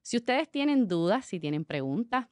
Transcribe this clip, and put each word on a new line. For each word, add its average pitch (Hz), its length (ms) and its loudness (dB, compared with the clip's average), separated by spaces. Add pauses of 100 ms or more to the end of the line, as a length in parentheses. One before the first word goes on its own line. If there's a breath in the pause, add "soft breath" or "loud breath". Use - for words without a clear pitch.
Si - 160 -4
ustedes 254 340 0
tienen 277 380 2
dudas, 180 380 2
si 185 120 -8
tienen 151 280 -2
preguntas 165 640 -2